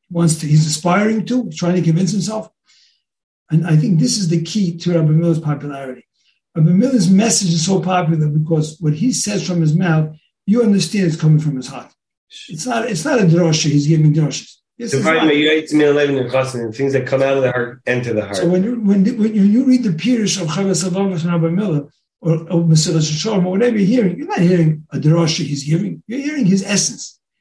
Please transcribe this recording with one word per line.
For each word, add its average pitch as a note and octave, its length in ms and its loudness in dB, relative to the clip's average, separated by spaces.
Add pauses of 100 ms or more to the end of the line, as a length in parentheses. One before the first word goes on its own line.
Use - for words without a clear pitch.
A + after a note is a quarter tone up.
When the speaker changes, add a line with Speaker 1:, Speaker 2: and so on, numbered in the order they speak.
(100)
Speaker 1:
wants E3+ 300 0
to, D#3 80 -6
he's D#3 180 4
aspiring G#3 600 0
to, A#3+ 240 -2
trying F3 260 -2
to E3 60 0
convince E3 280 0
himself? G#3 400 -6 (1000)
And D#3+ 140 2
I E3 120 2
think E3 240 2
this B3 180 0
is F#3 100 -2
the E3+ 140 0
key F#3 360 -2
to F3 160 -2
Rabbi D#3 180 2
Miller's E3 260 2
popularity. C#3 680 -8 (520)
Rabbi E3 160 4
Miller's A3 360 2
message G3 440 2
is D#3+ 120 -2
so F#3+ 160 0
popular E3 480 0
because D3+ 520 -2
what D3+ 140 0
he B3+ 180 -2
says - 340 -4
from F3 140 -2
his D#3 160 2
mouth, D#3+ 400 0 (300)
you A#3 180 2
understand G3 420 0
it's D#3 80 0
coming D#3 240 4
from D3 160 -4
his B2+ 140 -8
heart. - 240 -18 (560)
It's D#3+ 180 -12
not, A#3 240 -4
it's D#3+ 140 -4
not C4+ 160 0
a G3 40 2
drosha, D#3+ 460 2
he's C#3+ 160 2
giving D#3 260 4
droshes. - 440 -2 (200)
This - 160 -10
is C3+ 80 0
Speaker 2:
Divine D#3+ 160 0
Speaker 1:
not D#3 120 2
Speaker 2:
Me'atzim D3+ 540 2
Elevin C#3+ 360 2
and B2 120 -4
Chassan, A#2+ 460 -2
things C3+ 160 -2
that B2+ 140 0
come C3+ 160 0
out C3+ 140 2
of C3 60 0
the B2 80 2
heart, A#2+ 360 -6
enter B2 260 -2
the G#2 100 -2
heart. G2 140 -8
Speaker 1:
So E3 120 0
when F#3 140 2
you, A#3 180 -4
when, G3+ 240 4 (120)
when G#3+ 180 0
you, G3+ 80 2
you G#3+ 220 4
read B3+ 180 4
the A3 80 0
Pirush G3 500 -2
of E3 80 -4
Chavas F#3 400 -2
Halav F#3+ 260 -2
of D#3+ 100 -4
Rabbi E3+ 240 0
Miller, E3+ 400 -2 (320)
or, E3 140 0
or E3+ 300 -2
Mesilas D#3+ 460 2
Yesharim, G3+ 360 -2
or F#3 60 -2
whatever A3 260 0
you're G3 80 2
hearing, G#3+ 320 2
you're D#4 100 -10
not G#4+ 120 -2
hearing E3+ 500 2
a C#3 80 -6
drosha D#3+ 460 2
he's C3+ 200 -6
giving. E3+ 420 -4
You're B3+ 140 -8
hearing C#4+ 260 -2
his G3 180 2
essence. - 540 -6 (220)